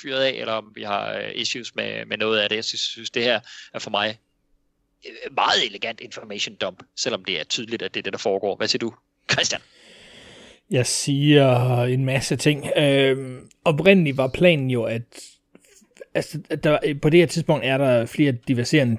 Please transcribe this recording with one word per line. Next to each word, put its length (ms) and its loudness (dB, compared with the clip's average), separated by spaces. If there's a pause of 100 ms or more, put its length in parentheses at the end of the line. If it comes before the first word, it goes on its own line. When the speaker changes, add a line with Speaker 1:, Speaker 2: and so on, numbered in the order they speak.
Speaker 1:
fyret 200 -4
af, 100 2
eller 220 -6
om 220 -8
vi 80 -14
har, 340 -4
øh, 180 -8
issues 400 -8
med, 300 -6
med 120 -6
noget 220 0
af 100 0
det. 60 -2
Jeg 100 -4
synes, 160 -6
synes, 280 -8
det 140 -4
her 160 2 (340)
er 60 -10
for 100 -10
mig, 280 -2 (880)
øh, 300 -14
meget 340 -2
elegant 320 -10
information 540 -10
dump, 280 -8 (120)
selvom 300 -6
det 140 -4
er 40 -6
tydeligt, 380 -6
at 120 -6
det 60 -8
er 40 -6
det, 100 -8
der 60 -8
foregår. 360 -2
Hvad 120 -2
siger 120 -2
du, 140 -6 (380)
Christian? 300 -2 (1080)
Speaker 2:
Jeg 140 2
siger 1000 4
en 220 0
masse 300 -2
ting. 420 0
Øhm, 720 2 (160)
oprindeligt 520 4
var 100 2
planen 440 2
jo, 120 0
at, 180 -2 (1120)
altså, 260 -4 (100)
at 140 -4
der, 140 4 (240)
på 80 2
det 100 8
her 80 6
tidspunkt 380 0
er 120 2
der 280 4
flere 260 2 (160)
diverserende 520 2